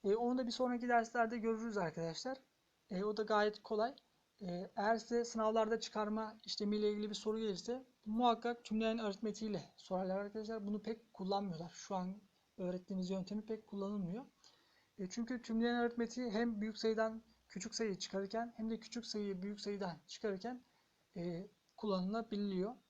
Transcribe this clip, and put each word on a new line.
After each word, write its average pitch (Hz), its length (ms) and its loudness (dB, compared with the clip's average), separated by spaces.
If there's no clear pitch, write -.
E, 202 100 6
onu 240 240 2
da 247 80 0
bir 233 60 -2
sonraki 247 360 2
derslerde 233 500 4
görürüz 220 400 0
arkadaşlar. 165 600 -2
E, 190 140 0
o 214 120 0
da 220 60 0
gayet 208 400 2
kolay. 220 320 0
E, 180 360 -6
eğer 220 200 4
size 233 280 0
sınavlarda 220 560 2
çıkarma 214 640 -2
işlemiyle 208 460 2
ilgili 208 200 -2
bir 208 40 -4
soru 214 240 0
gelirse 226 480 -2
muhakkak 233 600 4
tümleyen 220 340 2
aritmetiğiyle 208 640 -2
sorarlar 190 420 -2
arkadaşlar. 208 480 -4
Bunu 208 160 -2
pek - 320 -6
kullanmıyorlar. 190 600 -2
Şu - 200 -6
an 185 260 -2
öğrettiğimiz 185 540 -2
yöntemi 196 340 -2
pek 220 220 -6
kullanılmıyor. 202 580 -2
E, 185 100 -4
çünkü 233 340 -2
tümleyen 233 320 4
aritmetiği 240 560 0
hem 220 300 2
büyük 214 180 -2
sayıdan 220 440 2
küçük - 260 -8
sayı 208 240 0
çıkarırken 220 580 -2
hem 220 140 -2
de 220 100 -2
küçük 226 260 -8
sayıyı 202 360 -2
büyük 202 180 -6
sayıdan 190 460 -4
çıkarırken, 226 580 -4
e, 175 320 -4
kullanılabiliyor. 202 1000 0